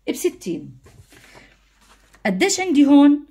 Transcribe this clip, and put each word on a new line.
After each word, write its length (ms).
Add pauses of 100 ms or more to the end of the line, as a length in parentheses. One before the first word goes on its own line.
بستين. 680 (1500)
قديش 340
عندي 260
هون؟ 460